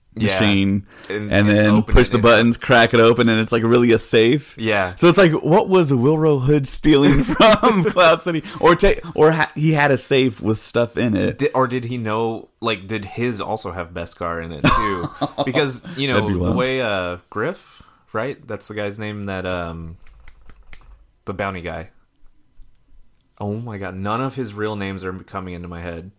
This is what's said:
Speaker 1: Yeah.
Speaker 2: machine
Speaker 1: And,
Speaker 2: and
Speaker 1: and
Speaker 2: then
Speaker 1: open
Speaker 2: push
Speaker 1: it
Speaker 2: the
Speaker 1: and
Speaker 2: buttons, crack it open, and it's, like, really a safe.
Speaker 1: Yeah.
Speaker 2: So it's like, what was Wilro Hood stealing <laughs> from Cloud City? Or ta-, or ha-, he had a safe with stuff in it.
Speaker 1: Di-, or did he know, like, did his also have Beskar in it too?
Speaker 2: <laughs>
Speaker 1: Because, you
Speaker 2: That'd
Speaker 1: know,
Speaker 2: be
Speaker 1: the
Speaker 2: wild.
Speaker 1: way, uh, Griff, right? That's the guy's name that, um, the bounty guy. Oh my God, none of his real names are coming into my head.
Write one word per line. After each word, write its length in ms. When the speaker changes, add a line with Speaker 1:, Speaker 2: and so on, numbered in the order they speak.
Speaker 1:
Yeah. 240
Speaker 2:
machine 460
Speaker 1:
And, 220
Speaker 2:
and 20
Speaker 1:
and 160
Speaker 2:
then 220
Speaker 1:
open 240
Speaker 2:
push 140
Speaker 1:
it 20
Speaker 2:
the 60
Speaker 1:
and 60
Speaker 2:
buttons, 340
crack 360
it 60
open, 300
and 100
it's, 140
like, 100
really 300
a 40
safe. 600
Speaker 1:
Yeah. 380
Speaker 2:
So 120
it's 100
like, 140
what 380
was 240
Wilro 500
Hood 240
stealing 560
<laughs> 0
from 600
Cloud 360
City? 220
Or 160
ta-, 240
or 160
ha-, 240
he 160
had 180
a 80
safe 440
with 180
stuff 380
in 180
it. 240
Speaker 1:
Di-, 160
or 120
did 180
he 120
know, 520
like, 280
did 180
his 360
also 300
have 200
Beskar 520
in 80
it 120
too? 460
Speaker 2:
<laughs> 60
Speaker 1:
Because, 380
you 120
Speaker 2:
That'd 140
Speaker 1:
know, 40
Speaker 2:
be 60
Speaker 1:
the 60
Speaker 2:
wild. 180
Speaker 1:
way, 240
uh, 360
Griff, 500
right? 360
That's 200
the 80
guy's 240
name 280
that, 200
um, 500
the 80
bounty 280
guy. 280
Oh 160
my 220
God, 180
none 260
of 140
his 180
real 220
names 280
are 160
coming 340
into 140
my 140
head. 380